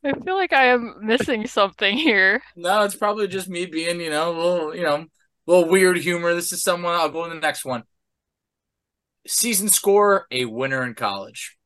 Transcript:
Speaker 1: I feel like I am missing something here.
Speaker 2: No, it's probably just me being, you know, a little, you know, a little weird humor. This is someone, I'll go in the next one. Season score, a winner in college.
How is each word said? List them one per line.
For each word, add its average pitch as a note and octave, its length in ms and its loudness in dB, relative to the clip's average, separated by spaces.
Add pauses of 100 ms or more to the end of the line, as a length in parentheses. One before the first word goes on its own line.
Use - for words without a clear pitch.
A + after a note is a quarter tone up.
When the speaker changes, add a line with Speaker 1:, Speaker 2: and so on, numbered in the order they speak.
Speaker 1:
I C#4 80 -2 (120)
feel F#4 120 -2
like F#4 160 0
I C4+ 140 6
am A#3+ 360 0
missing A3 440 0
something G3+ 500 0
here. A3 460 2 (140)
Speaker 2:
No, F#3 280 0
it's G3+ 120 -4
probably G#3 320 -2
just F#3 200 -8
me F3+ 180 -6
being, E3 340 -4
you E3 100 -6
know, D#3 200 -2
a E3 60 -4
little, E3+ 400 -2
you F3 60 -6
know, D3 140 0
a D#3+ 100 -8 (400)
little E3+ 220 6
weird F#3 300 6
humor. E3+ 360 -2
This E3+ 180 -4
is F3+ 100 -6
someone, F3 320 -2
I'll E3 140 0
go D#3+ 160 -6
in E3+ 60 -10
the E3 100 -12
next D3+ 240 -4
one. B2 200 -6 (1400)
Season G#3+ 420 -2
score, G3+ 640 2
a B2+ 120 -2
winner B2+ 400 -4
in A#2+ 100 -8
college. G2 720 -8